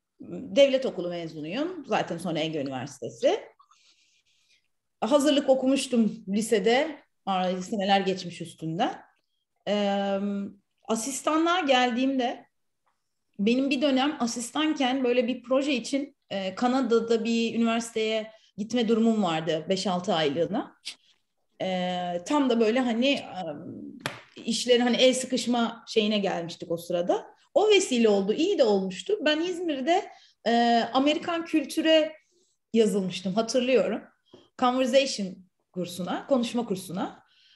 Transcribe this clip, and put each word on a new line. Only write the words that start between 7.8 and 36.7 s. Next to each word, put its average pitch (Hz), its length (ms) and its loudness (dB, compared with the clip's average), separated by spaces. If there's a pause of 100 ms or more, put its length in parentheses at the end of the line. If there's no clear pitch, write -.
geçmiş 185 400 -4
üstünden. 170 640 -6 (680)
Ee, 202 500 0 (680)
asistanlığa 311 720 0
geldiğimde 254 840 2 (920)
benim 247 320 2
bir 269 120 0
dönem 285 380 2
asistanken 269 840 -2
böyle 247 240 2
bir - 140 -4
proje 269 320 0
için, 269 420 -4 (140)
e, 190 240 -6
Kanada'da 233 720 0
bir 233 300 0
üniversiteye 220 760 -2 (260)
gitme 226 320 -2
durumum 220 340 2
vardı 165 460 -2
beş 190 180 -2
altı 185 280 0
aylığına. 160 640 -2 (840)
E, 180 640 -4
tam 285 240 2
da 233 100 2
böyle 226 200 2
hani, 247 300 0
e, 208 300 -4 (1040)
işleri 240 380 2
hani 240 140 2
el 254 180 6
sıkışma 240 760 -2
şeyine 214 300 2
gelmiştik 175 520 -4
o 170 60 -2
sırada. 180 500 -2 (280)
O 427 160 4
vesile 247 380 4
oldu, 202 240 4
iyi 339 260 0
de 285 60 6
olmuştu. 196 560 0
Ben 302 200 0
İzmir'de, 339 680 -2 (360)
e, 233 360 4 (100)
Amerikan 320 520 0
kültüre 311 680 2 (600)
yazılmıştım, 196 600 0
hatırlıyorum. 226 680 0 (560)
Conversation 254 680 0 (440)
kursuna, 180 540 -8
konuşma 240 400 0
kursuna. 190 560 -8 (340)